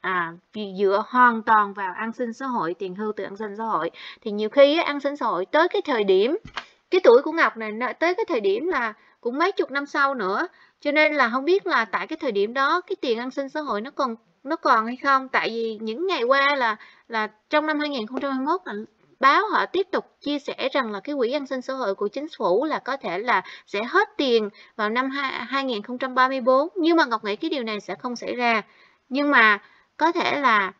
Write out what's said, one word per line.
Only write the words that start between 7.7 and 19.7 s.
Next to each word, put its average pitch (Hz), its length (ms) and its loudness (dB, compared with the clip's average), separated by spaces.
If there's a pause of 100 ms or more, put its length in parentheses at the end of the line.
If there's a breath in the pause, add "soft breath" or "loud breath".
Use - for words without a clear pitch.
nó, 220 280 -4
tới 349 160 2
cái 453 120 -2
thời 302 120 -2
điểm 208 280 0
là 247 260 -2 (280 soft breath)
cũng 240 160 -6
mấy 349 140 2
chục 339 200 -4
năm 277 140 -4
sau 277 280 0
nữa, 226 340 -2 (340 soft breath)
cho 294 100 0
nên 302 240 4
là 254 140 4
không 262 160 -4
biết 381 220 2
là 262 180 2
tại 214 220 -6
cái 311 140 -10
thời 277 100 -2
điểm 202 220 0
đó 285 280 2
cái 370 200 -8
tiền 233 180 -2
an 254 120 -8
sinh 277 180 -6
xã 302 120 -8
hội 233 200 -4
nó 262 100 -12
còn, 247 240 -4 (280)
nó 294 120 -4
còn 240 300 2
hay 247 180 -6
không. 269 260 2
Tại 202 200 0
vì 226 320 -4
những 226 260 -4
ngày 330 160 0
qua 277 320 2
là, 233 200 0 (320 loud breath)
là 214 220 -4 (200)
trong 302 160 0
năm 302 140 -2
hai 294 100 -4
nghìn 240 180 -6
không 254 120 -6
trăm 277 120 -4
hai 262 80 -2
mươi 262 60 -4
mốt 339 200 -2
là 233 80 -10 (460)
báo 311 320 4
họ 190 140 0
tiếp 381 260 -2